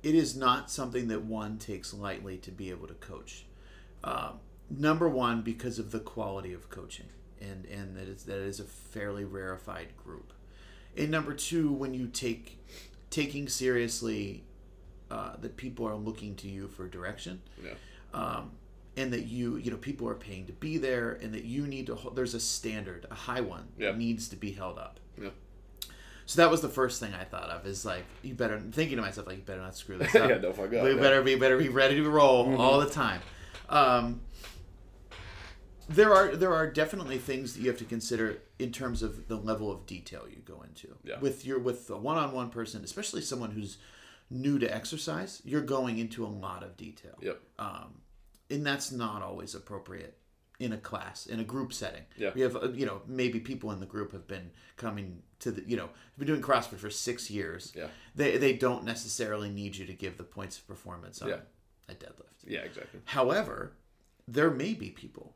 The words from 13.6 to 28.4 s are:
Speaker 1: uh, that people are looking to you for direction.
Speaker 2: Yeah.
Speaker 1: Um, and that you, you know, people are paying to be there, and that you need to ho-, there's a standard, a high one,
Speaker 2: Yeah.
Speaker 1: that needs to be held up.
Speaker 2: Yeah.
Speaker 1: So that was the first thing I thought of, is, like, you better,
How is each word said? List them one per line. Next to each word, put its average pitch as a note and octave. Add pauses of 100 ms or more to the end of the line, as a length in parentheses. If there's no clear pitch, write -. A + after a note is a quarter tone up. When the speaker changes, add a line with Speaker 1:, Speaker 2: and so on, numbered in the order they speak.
Speaker 1:
uh, G#2
that A2+
people B2
are G#2+
looking G#2+
to G2
you G2
for F#2+
direction. F2+ (220)
Speaker 2:
Yeah. - (380)
Speaker 1:
Um, A#2 (440)
and C3
that A#2
you, A#2+
you A#2+
know, A#2
people A#2+
are A2
paying F#2+
to F#2
be D#3
there, A#2+
and A2
that A2+
you C#3
need C3+
to A#2+
ho-, A#2
there's B2
a A#2
standard, G2
a A2
high B2
one, F2 (100)
Speaker 2:
Yeah. G2+
Speaker 1:
that A2
needs A#2
to G2+
be G2+
held F#2
up. - (220)
Speaker 2:
Yeah. G2 (960)
Speaker 1:
So E3
that E3
was E3
the C#3
first B2+
thing G#2
I F2+
thought E2+
of, E2+
is, G2
like, F#2 (180)
you C3
better, A2